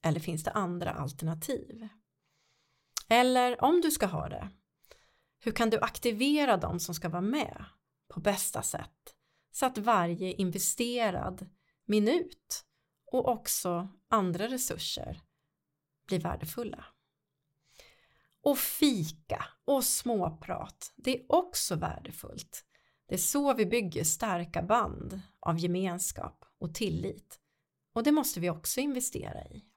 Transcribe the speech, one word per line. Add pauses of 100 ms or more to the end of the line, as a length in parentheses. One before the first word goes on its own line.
Eller
finns
det
andra
alternativ? (1200)
Eller
om
du
ska
ha
det, (920)
hur
kan
du
aktivera
dem
som
ska
vara
med (420)
på
bästa
sätt (380)
så
att
varje
investerad (360)
minut (460)
och
också (220)
andra
resurser (880)
blir
värdefulla? (1600)
Och
fika (200)
och
småprat,
det
är
också
värdefullt. (420)
Det
är
så
vi
bygger
starka
band (180)
av
gemenskap (140)
och
tillit. (540)
Och
det
måste
vi
också
investera
i. (120)